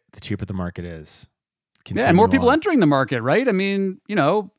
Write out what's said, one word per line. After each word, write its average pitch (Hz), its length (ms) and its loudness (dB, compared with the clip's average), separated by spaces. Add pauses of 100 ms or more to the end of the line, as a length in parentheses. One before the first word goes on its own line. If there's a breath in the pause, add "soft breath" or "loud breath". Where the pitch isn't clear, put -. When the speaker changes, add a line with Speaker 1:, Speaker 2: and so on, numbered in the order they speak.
(120)
Speaker 1:
the - 80 -20
cheaper 104 240 -8
the 95 80 -10
market 90 320 -8
is. 80 420 -18 (640)
Speaker 2:
Yeah, 233 200 -2
and 170 60 4
more 208 120 6
Speaker 1:
Continue 240 140 2
Speaker 2:
people 240 100 2
Speaker 1:
on. 269 60 4
Speaker 2:
entering 320 240 0
the 170 60 4
market, 135 360 0
right? 190 260 0
I 220 40 2
mean, 196 540 -2
you 208 100 -8
know 190 420 0